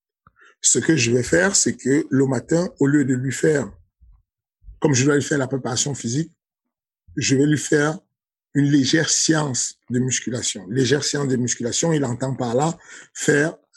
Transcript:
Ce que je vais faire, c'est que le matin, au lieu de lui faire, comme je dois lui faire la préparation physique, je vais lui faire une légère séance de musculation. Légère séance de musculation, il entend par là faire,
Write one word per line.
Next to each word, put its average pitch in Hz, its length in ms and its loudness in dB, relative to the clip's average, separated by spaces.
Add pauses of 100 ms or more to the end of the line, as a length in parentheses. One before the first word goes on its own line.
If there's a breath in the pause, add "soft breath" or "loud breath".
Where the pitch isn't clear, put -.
(640 soft breath)
Ce - 180 2
que 160 160 2
je 117 160 2
vais 123 100 2
faire, 180 320 2
c'est - 220 0
que 139 340 0
le 135 160 4
matin, 156 440 0 (100)
au 143 80 4
lieu 143 160 4
de 131 100 0
lui 127 180 -4
faire, 143 380 0 (1080)
comme 151 140 2
je 123 100 0
dois 143 100 4
lui 143 80 2
faire 147 160 -2
la 131 80 -2
préparation 131 480 -4
physique, 127 380 -6 (840)
je 131 220 0
vais 139 100 4
lui 151 100 2
faire 156 440 0 (540)
une 143 120 2
légère 147 420 2
séance 151 680 -2 (140)
de 123 100 0
musculation. 113 680 -4
Légère 131 360 2
séance 143 240 -2
de 131 80 0
musculation, 120 560 -2
il 147 120 0
entend 127 300 -4
par 120 220 -2
là 160 200 0 (380 loud breath)
faire, 151 420 0 (200)